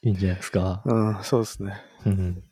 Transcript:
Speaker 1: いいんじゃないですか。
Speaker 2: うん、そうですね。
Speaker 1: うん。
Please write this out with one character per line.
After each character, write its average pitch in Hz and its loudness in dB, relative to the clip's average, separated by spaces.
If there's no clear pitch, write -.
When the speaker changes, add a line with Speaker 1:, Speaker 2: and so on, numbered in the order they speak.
Speaker 1:
い 117 4
い - 4
ん 95 2
じ 95 2
ゃ - 4
な 90 2
い - -6
で 95 -10
す - -12
か。 92 0
Speaker 2:
う 110 2
ん、 101 -4
そ - 0
う - 4
で 110 -2
す - -12
ね。 98 -10
Speaker 1:
う 110 4
ん。 92 0